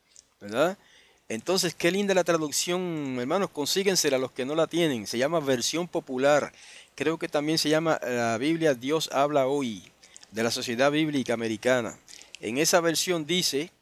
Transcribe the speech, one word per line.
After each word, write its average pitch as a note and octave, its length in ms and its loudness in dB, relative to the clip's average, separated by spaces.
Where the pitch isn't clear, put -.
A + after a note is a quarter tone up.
¿verdad? C3+ 360 0
Entonces, E3 460 -2
qué E3+ 160 0
linda G3 240 0
la F3+ 80 4
traducción, E3 960 -2
hermanos, D#3+ 320 -2
consíguensela D#3 680 0
los C3 140 -2
que B2+ 140 -6
no C#3+ 100 -4
la D#3+ 120 2
tienen. D3 380 0
Se A#2 140 -6
llama D#3 200 0
versión C#3 480 0
popular. C#3 640 2
Creo D#3+ 240 -2
que E3+ 100 -6
también D3+ 280 0
se D3+ 120 0
llama D#3 320 2
la A#2 360 0
Biblia D#3 360 2
Dios C#3 400 -2
habla C#3 340 2
hoy, B2+ 360 -2
de A2 120 -2
la A#2 60 2
Sociedad B2+ 420 0
Bíblica D3 420 0
Americana. A2+ 640 -2
En A2+ 180 -4
esa E3 240 4
versión E3 440 0
dice E3 460 -2